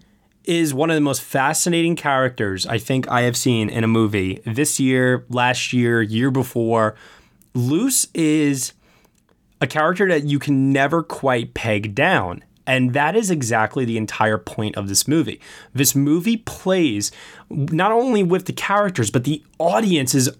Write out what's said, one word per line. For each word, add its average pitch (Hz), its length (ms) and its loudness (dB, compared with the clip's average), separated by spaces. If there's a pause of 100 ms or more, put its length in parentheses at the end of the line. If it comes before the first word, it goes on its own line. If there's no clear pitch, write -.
(460)
is 170 280 2
one 160 180 0
of 160 40 2
the 151 60 2
most 139 200 0
fascinating 165 720 0
characters 123 720 -2
I 117 100 -2
think 131 320 -2
I 120 120 0
have 123 140 0
seen 113 340 0
in 117 140 -2
a 110 40 2
movie 107 580 2
this 123 340 -2
year, 127 500 2
last 123 440 -2
year, 117 280 2
year 113 280 0
before. 117 680 0 (600)
Luce 156 580 0
is 151 600 0 (880)
a 139 60 0
character 180 420 0
that 151 160 2
you 143 140 0
can 135 340 0
never 143 280 2
quite 123 520 -2
peg 107 420 -2
down. 131 480 0 (220)
And 127 280 2
that 147 220 0
is 220 160 0
exactly 120 540 0
the 113 120 -2
entire 110 400 0
point - 400 -6
of 101 100 -6
this 98 200 0
movie. 139 320 0 (340)
This 135 220 0
movie 170 420 2
plays 165 720 -2 (380)
not 156 420 0
only 233 320 2
with 180 220 0
the 143 80 -6
characters, 196 580 -2
but 127 140 0
the 151 160 -2 (180)
audience's 156 680 2 (100)